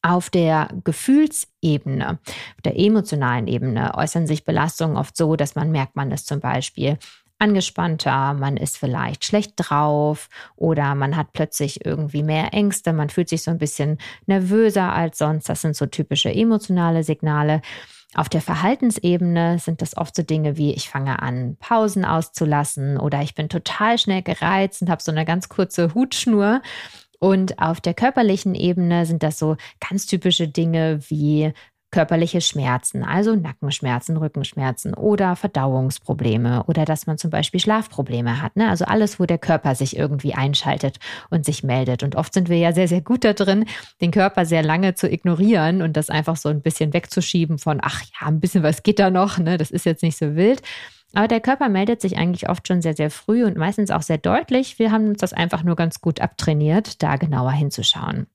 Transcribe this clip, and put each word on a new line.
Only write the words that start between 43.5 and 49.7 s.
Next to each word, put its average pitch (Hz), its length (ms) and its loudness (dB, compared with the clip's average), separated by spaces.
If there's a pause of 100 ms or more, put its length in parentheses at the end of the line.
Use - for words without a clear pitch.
den 170 120 2
Körper 190 340 4
sehr 160 180 2
lange 180 320 2
zu - 160 0
ignorieren 180 720 2
und 160 160 0
das 156 120 -2
einfach 156 280 0
so - 100 -4
ein 151 140 0
bisschen 156 320 -2
wegzuschieben 165 640 0
von, 151 240 -2
„Ach - 200 -4
ja, - 260 -10
ein 156 120 2
bisschen 175 240 2
was 151 200 2
geht 208 160 2
da 196 100 6
noch, 185 280 2
ne? 175 200 0
Das - 120 -2
ist - 160 -4